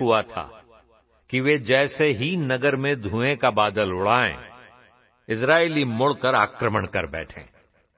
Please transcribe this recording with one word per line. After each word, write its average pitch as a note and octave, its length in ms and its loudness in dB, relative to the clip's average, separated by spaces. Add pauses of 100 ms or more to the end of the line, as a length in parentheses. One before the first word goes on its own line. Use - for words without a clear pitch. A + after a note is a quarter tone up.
हुआ A2+ 220 4
था F2+ 400 -12 (680)
कि B2+ 100 -2
वे D3 180 2
जैसे C3+ 520 2
ही C#3 260 -2
नगर C3+ 400 0
में C#3 240 -2
धुएं A#2 360 -2
का B2+ 140 2
बादल G#2 420 0
उड़ाएं, G#2 580 0 (760)
इस्राएली D3+ 560 2
मुड़कर B2+ 500 0
आक्रमण G#2 520 0
कर E2 240 -6
बैठें। - 380 -12 (500)